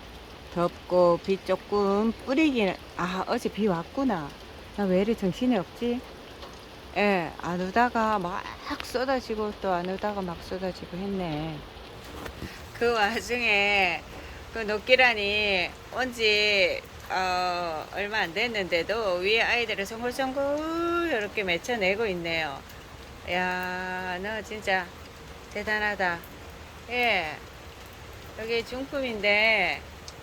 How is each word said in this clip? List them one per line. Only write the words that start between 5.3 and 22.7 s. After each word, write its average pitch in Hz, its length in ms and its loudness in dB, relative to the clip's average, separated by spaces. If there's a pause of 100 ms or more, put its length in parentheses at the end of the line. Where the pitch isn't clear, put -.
없지? 240 440 -2 (960)
예, 190 440 4
안 175 200 -2
오다가 220 580 4
막 180 240 -2 (420)
쏟아지고 240 680 0 (100)
또 190 100 2
안 175 160 0
오다가 202 320 -2
막 175 220 -4
쏟아지고 185 560 -6
했네. 165 600 -4 (1200)
그 240 140 4
와중에 208 1120 4 (500)
그 226 60 -6
녹기란이 208 1120 4 (240)
온지, 208 880 4 (280)
어, 180 840 0
얼마 208 280 -2
안 170 120 0
됐는데도 196 840 0
위에 208 260 4
아이들을 214 420 2
송글송글 285 1300 -2
이렇게 208 300 0
맺혀내고 196 640 2
있네요. 165 520 -2 (720)